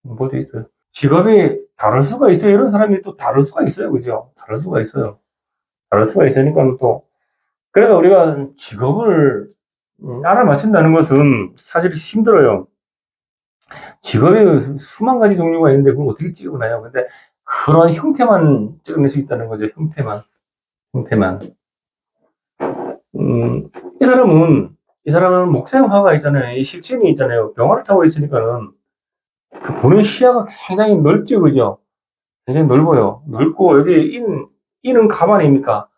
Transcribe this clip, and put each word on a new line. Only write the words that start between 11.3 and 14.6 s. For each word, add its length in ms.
사실 360
힘들어요. 760
직업이 360